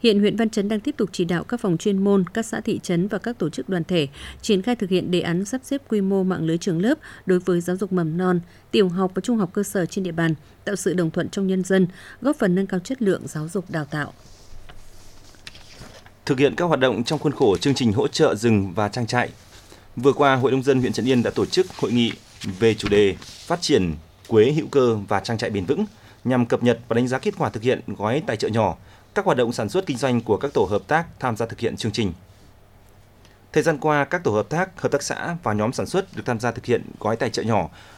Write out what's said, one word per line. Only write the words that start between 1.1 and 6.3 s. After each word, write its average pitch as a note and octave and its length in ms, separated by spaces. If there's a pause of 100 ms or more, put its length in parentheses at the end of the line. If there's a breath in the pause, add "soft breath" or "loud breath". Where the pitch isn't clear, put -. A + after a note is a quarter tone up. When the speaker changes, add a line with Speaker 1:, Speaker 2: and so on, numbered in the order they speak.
Speaker 1:
chỉ F3+ 120
đạo F3 200
các - 160
phòng F3 180
chuyên G3 260
môn, G3 200 (100)
các A3 120
xã - 140
thị - 220
trấn F3+ 260
và G3+ 100
các A#3+ 200
tổ D#3 120
chức - 180
đoàn F3 160
thể D#3+ 240 (340 loud breath)
triển F#3+ 200
khai A#3+ 140
thực F#3 140
hiện F3+ 200
đề F3+ 100
án F3 240
sắp B3+ 200
xếp C#4 240
quy G#3+ 120
mô F#3+ 240
mạng E3+ 200